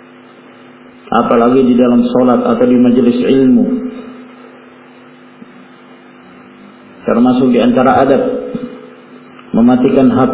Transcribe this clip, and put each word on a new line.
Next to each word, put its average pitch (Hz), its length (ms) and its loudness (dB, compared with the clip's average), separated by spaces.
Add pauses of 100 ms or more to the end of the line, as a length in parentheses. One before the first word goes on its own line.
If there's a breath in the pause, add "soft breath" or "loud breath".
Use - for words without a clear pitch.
(1120)
Apalagi 120 540 0
di 123 80 2
dalam 120 320 2
solat 123 340 0
atau 120 240 -2
di 123 140 2
majelis 120 400 2
ilmu. 127 480 0 (3250)
Termasuk 123 480 0
di 120 80 0
antara 123 480 2
adab, - 160 2 (1300)
mematikan 127 640 2
H 131 40 0 (160)